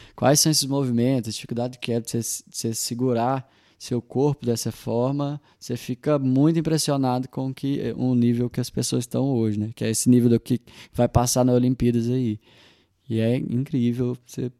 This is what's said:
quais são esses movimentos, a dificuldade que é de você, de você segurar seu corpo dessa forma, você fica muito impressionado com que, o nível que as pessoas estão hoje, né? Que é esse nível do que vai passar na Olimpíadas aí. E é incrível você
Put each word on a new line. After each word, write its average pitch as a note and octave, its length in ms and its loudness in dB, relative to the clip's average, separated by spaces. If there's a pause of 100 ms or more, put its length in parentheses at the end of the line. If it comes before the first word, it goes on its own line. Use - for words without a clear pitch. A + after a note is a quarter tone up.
(160)
quais C#3 240 4
são D#3+ 100 4
esses D3 140 2
movimentos, B2+ 640 0
a A2 40 -6
dificuldade B2 460 -6
que - 140 -6
é A#2 80 0
de A2+ 100 -8
você, A#2 100 -2 (280)
de - 80 -18
você A2+ 180 -4
segurar B2 720 -2 (320)
seu B2 220 -4
corpo C#3 460 -2
dessa A#2 260 -2
forma, C#3 680 -4 (200)
você - 180 -8
fica D3 420 -2
muito C3+ 400 4
impressionado C#3 680 0
com C3 240 -6
que, C3+ 440 -4
o B2+ 180 0
nível A#2+ 340 2
que B2+ 120 -6
as B2 100 -4
pessoas B2+ 320 -2
estão B2 260 -2
hoje, A2+ 300 0
né? G#2+ 160 -4
Que - 100 -8
é A2+ 60 0
esse A2+ 180 0
nível B2 220 6
do A#2 100 6
que - 200 -2 (340)
vai A#2+ 140 2
passar B2 360 2
na B2+ 80 4
Olimpíadas B2 560 2
aí. B2 300 -2 (720)
E A2+ 100 -2
é A2+ 160 2
incrível B2 880 -2
você B2+ 360 -8